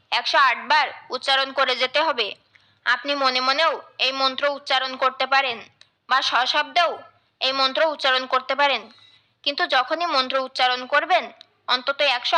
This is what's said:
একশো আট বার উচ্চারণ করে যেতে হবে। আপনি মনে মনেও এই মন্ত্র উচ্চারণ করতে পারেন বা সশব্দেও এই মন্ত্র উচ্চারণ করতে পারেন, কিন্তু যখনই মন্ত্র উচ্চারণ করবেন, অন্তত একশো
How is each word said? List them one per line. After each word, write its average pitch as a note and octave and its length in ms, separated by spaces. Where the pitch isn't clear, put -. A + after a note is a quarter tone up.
একশো A#3+ 260
আট A#3 100
বার D4 180
উচ্চারণ C4+ 420
করে C4 240
যেতে B3+ 260
হবে। A#3+ 200
আপনি B3+ 260
মনে B3+ 240
মনেও D4 240
এই C4 160
মন্ত্র C4 220
উচ্চারণ C4 340
করতে C4 300
পারেন C4+ 240
বা B3+ 100
সশব্দেও C#4+ 600
এই C4 180
মন্ত্র C4 220
উচ্চারণ C4 300
করতে B3+ 280
পারেন, C4+ 200
কিন্তু C#4+ 200
যখনই D#4 400
মন্ত্র C4 200
উচ্চারণ B3+ 340
করবেন, D#4 320
অন্তত C4 260
একশো B3+ 200